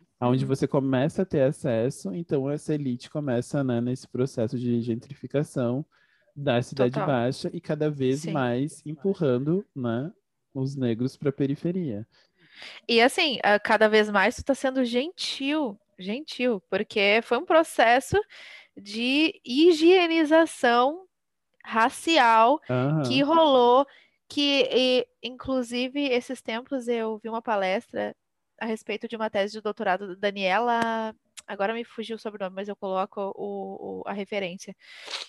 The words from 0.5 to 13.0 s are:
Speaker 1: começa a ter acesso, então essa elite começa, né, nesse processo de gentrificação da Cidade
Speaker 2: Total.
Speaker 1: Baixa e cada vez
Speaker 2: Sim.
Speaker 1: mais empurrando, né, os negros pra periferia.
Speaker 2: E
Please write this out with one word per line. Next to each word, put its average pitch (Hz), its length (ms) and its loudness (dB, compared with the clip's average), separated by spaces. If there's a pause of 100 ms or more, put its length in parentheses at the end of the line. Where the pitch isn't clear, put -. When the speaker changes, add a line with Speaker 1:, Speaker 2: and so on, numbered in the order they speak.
Speaker 1:
começa 135 540 0
a 185 40 -2
ter 151 160 0
acesso, 135 720 -2
então 147 360 -4
essa 151 240 -4
elite 131 360 -6
começa, 139 540 -4
né, 120 180 0
nesse 123 260 -6
processo 123 500 -4
de 120 240 0
gentrificação 127 1040 -4 (500)
da 135 260 0
Cidade - 380 -2
Speaker 2:
Total. - 20 -2
Speaker 1:
Baixa 135 520 -2
e 175 60 -8
cada 151 300 -2
vez 139 360 -2
Speaker 2:
Sim. - 0 -
Speaker 1:
mais 135 600 -2
empurrando, 156 800 -2 (100)
né, 123 360 -4 (420)
os 135 220 -6
negros 123 400 -2
pra 139 160 -4
periferia. 143 760 -4 (840)
Speaker 2:
E 233 120 4